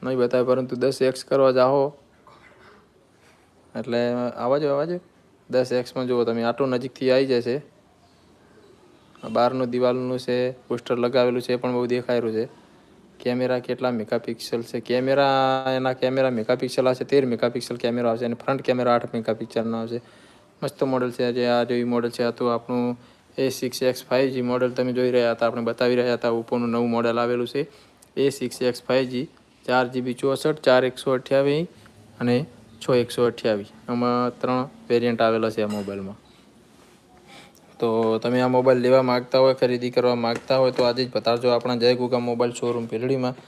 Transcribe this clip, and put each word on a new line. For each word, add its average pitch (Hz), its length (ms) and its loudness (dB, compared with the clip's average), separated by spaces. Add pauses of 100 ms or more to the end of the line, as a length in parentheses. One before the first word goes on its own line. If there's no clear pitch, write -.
નહીં 131 140 -2
બતાવે, 123 260 2
પરંતુ 127 320 0
દસ 127 260 0
એક્સ 131 240 0
કરવા 135 260 4
જાઓ 135 420 4 (1800)
એટલે 120 360 -2 (260)
આવા 123 200 0
જો, 151 120 0
આવા 143 160 0
જો, 175 140 -6 (500)
દસ 123 220 0
એક્સમાં 123 360 -4
જુઓ 120 160 2
તમે 117 200 -2
આટલું 120 260 0
નજીકથી 127 420 -2
આવી 135 140 4
જશે. 123 360 0 (1600)
આ - 40 -10
બહારનું 123 420 0
દિવાલનું 123 500 0
છે, 123 320 -2
પોસ્ટર 123 460 -4
લગાવેલું 123 440 2
છે, 123 120 -2
એ - 20 0
પણ 123 180 -2
બહુ 123 120 0
દેખાયેલું 120 460 -2
છે. 110 160 -2 (720)
કેમેરા 123 400 -2
કેટલા 123 320 -4
મેગાપિક્સલ 117 680 -4
છે? 117 180 -8
કેમેરા, 135 840 2 (120)
એના 131 180 0
કેમેરા 131 360 0
મેગાપિક્સલ 123 580 0
આવશે, 127 160 0
તેર 139 220 2
મેગાપિક્સલ 123 500 -2
કેમેરા 120 340 0
આવશે 113 160 -2
અને 117 80 -2
ફ્રન્ટ 131 280 -4
કેમેરા 123 340 2
આઠ - 180 -2
મેગાપિક્સલનો 113 640 -4
આવશે. 117 240 -6 (640)
મસ્ત 143 200 -4
મોડલ 127 280 0
છે. 120 220 -2
જે 120 140 0
આ 120 160 2
જેવી 120 200 0
મોડલ 120 260 0
છે, 120 140 -4
આ 120 80 0
તો 120 160 -2
આપણું 120 500 -2 (400)
એ 135 120 0
સિક્સ 131 340 -6
એક્સ 127 200 0
ફાઈવ 131 260 2
જી 127 120 -4
મોડલ 123 300 0
તમે 127 220 -2
જોઈ 123 180 0
રહ્યા 120 200 2
હતા, 117 160 0
આપણે 120 140 -2
બતાવી 123 340 0
રહ્યા 123 180 2
હતા. 120 160 -2
Oppo-નું 117 400 -2
નવું 120 200 0
મોડલ 117 300 0
આવેલું 120 280 0
છે 143 200 -4 (500)
એ 139 120 2
સિક્સ 131 320 -8
એક્સ 123 220 -2
ફાઈવ 131 260 0
જી, 127 180 -6 (380)
ચાર 127 220 2
જી 127 140 -4
બી 123 120 -4
ચોસઠ, 139 420 -2
ચાર 127 300 4
એકસો 131 260 -2
અઠ્યાવીસ 139 560 0 (520)
અને 123 260 0 (340)
છ - 100 -10
એકસો 120 360 2
અઠ્યાવીસ. 110 420 0 (220)
આમાં 123 500 0
ત્રણ 127 280 -2 (220)
વેરિયન્ટ 120 320 2
આવેલા 113 280 2
છે 110 120 -4
આ 104 60 0
મોબાઈલમાં. 101 480 -6 (1600)
તો 113 380 2
તમે 120 240 0
આ 127 60 2
મોબાઈલ 127 320 4
લેવા 127 220 6
માગતા 123 380 0
હોય, 131 140 6
ખરીદી 123 360 0
કરવા 123 260 2
માગતા 117 420 -2
હોય 131 140 4
તો 127 120 0
આજે 123 220 0
જ 123 60 -12
પધારજો 120 380 0
આપણા 120 260 0
જય 120 200 4
ગોગા 123 240 0
મોબાઈલ 120 320 -2
શોરૂમ 120 340 -4
ભીલડીમાં. 127 500 -2 (120)